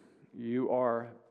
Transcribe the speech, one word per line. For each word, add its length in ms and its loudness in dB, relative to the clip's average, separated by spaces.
You 380 0
are 420 2